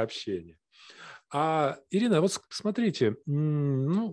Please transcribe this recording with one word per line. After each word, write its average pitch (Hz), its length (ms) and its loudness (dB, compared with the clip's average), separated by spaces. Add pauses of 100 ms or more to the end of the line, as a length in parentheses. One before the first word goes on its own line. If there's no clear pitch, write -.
общение. 87 560 -6 (760)
А, 151 440 0 (140)
Ирина, 202 300 4
вот 185 120 2
с-, - 160 -8
смотрите, 196 680 0 (100)
м, 143 600 0
ну, 208 240 0